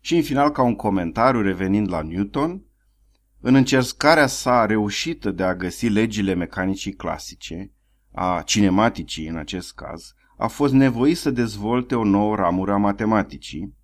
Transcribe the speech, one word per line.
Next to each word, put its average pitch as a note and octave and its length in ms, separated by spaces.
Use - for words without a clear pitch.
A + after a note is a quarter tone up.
Și - 160
în E3 60
final, C#3+ 280
ca C#3+ 120
un A#2+ 140
comentariu, G#2+ 640
revenind F#2+ 500
la E2 120
Newton, G#2 600
în B2+ 140
încercarea C3+ 720
sa A#2+ 400
reușită G#2+ 640
de F2+ 120
a F#2 120
găsi F2+ 340
legile G#2 460
mecanicii F#2+ 580
clasice, E2 800
a F2+ 300
cinematicii G2 840
în E2 80
acest F2 380
caz, - 400
a - 100
fost C3+ 260
nevoit C3+ 440
să E3 140
dezvolte A#2+ 640
o A2+ 100
nouă G#2 320
ramură F#2 360
a G2+ 40
matematicii G2+ 1080